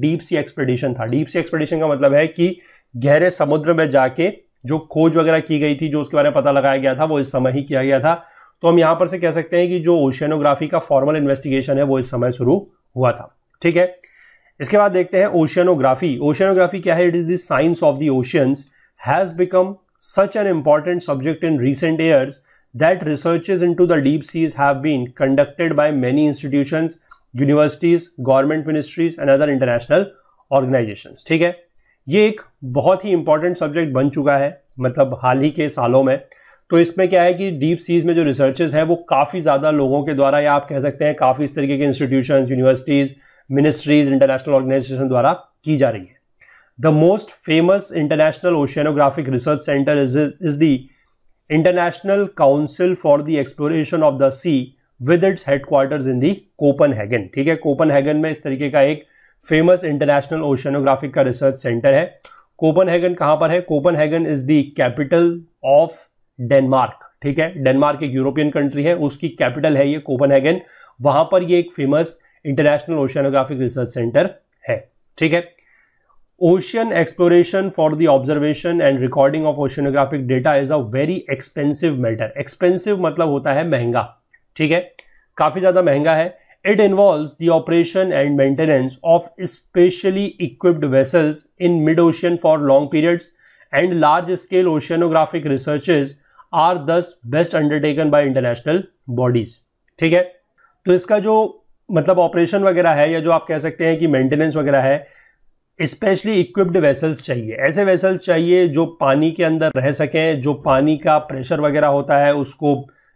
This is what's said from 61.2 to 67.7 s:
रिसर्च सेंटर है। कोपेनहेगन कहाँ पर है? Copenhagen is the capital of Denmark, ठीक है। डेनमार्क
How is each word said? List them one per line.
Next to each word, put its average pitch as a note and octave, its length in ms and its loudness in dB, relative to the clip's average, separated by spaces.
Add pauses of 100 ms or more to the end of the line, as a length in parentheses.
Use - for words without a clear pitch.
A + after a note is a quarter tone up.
रिसर्च C3+ 400 -2
सेंटर B2 320 2
है। D#3 100 2 (540)
कोपेनहेगन F3 560 2
कहाँ D#3 220 0
पर D#3+ 140 2
है? F3 160 0
Copenhagen D#3 600 0
is C#3 200 -4
the D3+ 140 4 (160)
capital D3+ 560 0 (380)
of D#3+ 280 4 (400)
Denmark, C3 640 0 (200)
ठीक C#3+ 160 -4
है। D#3+ 140 0 (120)
डेनमार्क C#3 380 2